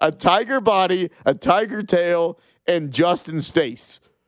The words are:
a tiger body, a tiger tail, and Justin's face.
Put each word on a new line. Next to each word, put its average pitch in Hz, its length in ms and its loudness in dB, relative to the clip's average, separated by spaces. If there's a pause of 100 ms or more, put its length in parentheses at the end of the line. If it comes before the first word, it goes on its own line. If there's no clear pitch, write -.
a 156 100 2
tiger 220 500 0
body, 185 480 0 (160)
a 135 100 4
tiger 208 480 0
tail, 170 560 0 (260)
and 160 260 -2
Justin's 160 580 -2
face. 123 500 -4 (280)